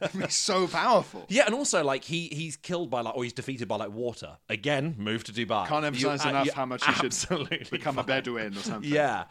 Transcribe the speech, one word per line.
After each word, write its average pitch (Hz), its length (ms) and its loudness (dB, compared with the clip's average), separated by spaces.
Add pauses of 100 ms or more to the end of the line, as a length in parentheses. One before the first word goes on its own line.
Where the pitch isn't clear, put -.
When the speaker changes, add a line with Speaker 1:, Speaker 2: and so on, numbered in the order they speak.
(120)
Speaker 1:
He'd 190 100 -6
be 175 80 -2
so 185 380 2
powerful. 165 640 2
Speaker 2:
Yeah, 226 160 6
and 214 100 2
also, 254 280 2
like, 135 200 2
he, 170 240 -4
he's 156 300 -8
killed 175 320 -4
by, 123 120 0
like, 113 140 -2
or 127 80 -2
he's 120 100 -4
defeated 120 360 -6
by, 107 80 0
like, 104 160 -4
water. 117 440 -6 (120)
Again, 139 480 0
move 107 280 -2
to 120 60 -12
Dubai. 107 360 0
Speaker 1:
Can't 151 180 2
emphasize 143 380 0
Speaker 2:
You, 151 40 2
uh, 143 40 2
Speaker 1:
enough 139 160 4
Speaker 2:
you're 139 80 0
Speaker 1:
how 135 100 -2
much 127 200 -2
he 147 80 6
should 165 120 2
Speaker 2:
absolutely 147 680 -2
Speaker 1:
become 147 260 -2
a - 60 0
Speaker 2:
fine. - 40 -8 (140)
Speaker 1:
Bedouin 113 360 -4
or - 20 -8
something. 143 320 -4
Speaker 2:
Yeah, 131 400 2